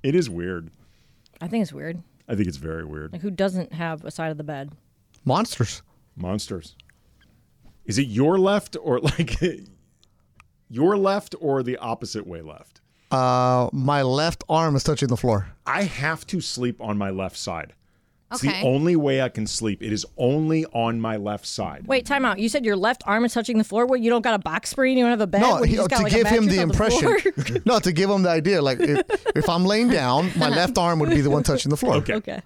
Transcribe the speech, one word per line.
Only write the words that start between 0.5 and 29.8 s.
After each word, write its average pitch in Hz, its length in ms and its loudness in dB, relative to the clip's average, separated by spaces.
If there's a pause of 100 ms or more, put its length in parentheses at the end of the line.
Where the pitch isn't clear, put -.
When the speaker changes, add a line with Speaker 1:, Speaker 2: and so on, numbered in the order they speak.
Speaker 2:
I 160 80 -10
think 220 140 -2
it's 180 100 -4
weird. 156 300 -10 (260)
Speaker 1:
I 123 80 -4
think 98 140 0
it's 71 80 -10
very 80 260 -8
weird. 76 300 -12
Speaker 2:
Like, 165 80 -12
who 196 100 -6
doesn't 185 400 -4
have 160 320 -8
a - 80 -12
side 160 200 -6
of 151 60 -10
the 151 60 -12
bed? 143 300 -12 (500)
Speaker 3:
Monsters. 143 580 -2 (360)
Speaker 1:
Monsters. 92 580 -8 (1080)
Is 107 120 -4
it 139 100 0
your 139 300 2
left 196 440 0
or, 123 180 0
<laughs> - 180 0
like, 160 220 -2 (1300)
your 160 280 2
left 196 420 0
or 139 240 0
the 123 140 -4
opposite 113 500 -8
way 85 140 -12
left? - 400 -20 (300)
Speaker 3:
Uh, 127 600 2
my 139 300 0
left 139 480 0
arm 160 260 2
is 131 80 0
touching 143 240 0
the 127 80 2
floor. 107 320 0 (180)
Speaker 1:
I 165 180 -2
have 151 440 -4
to 180 140 -4
sleep 123 400 -4
on 107 160 -4
my 101 120 -2
left 95 280 -6
side. 85 340 -8 (600)
It's 233 120 -6
Speaker 4:
Okay. - 200 -2
Speaker 1:
the 135 40 2
only 151 280 2
way 139 260 2
I 127 80 -2
can 110 160 -6
sleep. 104 380 -4
It 107 100 -4
is 101 140 -6 (100)
only 156 500 0
on 113 320 -2
my 113 180 -4
left 104 280 -6
side. 82 400 -8
Speaker 2:
Wait, 254 220 -2
time 277 180 0
out. 202 140 0
You 220 100 0
said 240 160 -2
your 208 100 2
left 214 300 0
arm 220 200 2
is 233 100 -2
touching 226 240 0
the 220 40 2
floor? 226 220 0
What, 254 160 2
you 226 80 2
don't 233 140 2
got 254 100 2
a 202 60 0
box - 320 -6
spring? 262 260 4
You 247 60 6
don't 240 80 4
have 226 100 2
a 202 60 2
bed? 196 140 2
Speaker 3:
No, 240 100 6
Speaker 2:
What, 170 80 2
you 233 80 2
Speaker 3:
he, - 80 4
Speaker 2:
just 202 160 2
got, - 60 2
Speaker 3:
to 214 80 4
Speaker 2:
like, 214 80 2
a - 20 4
Speaker 3:
give 226 100 6
him 220 200 4
Speaker 2:
mattress 190 100 4
Speaker 3:
the 185 80 2
Speaker 2:
on 165 60 2
the - 40 2
Speaker 3:
impression. 311 680 2
Speaker 2:
floor? - 180 -4
<laughs> - 60 -6
Speaker 3:
No, 240 120 4
to 180 120 0
give 185 180 2
him 202 140 4
the 180 60 4
idea. 165 340 2
Like, 135 160 0
if, 349 220 2 (340)
if - 120 0
I'm 175 180 2
laying 214 240 4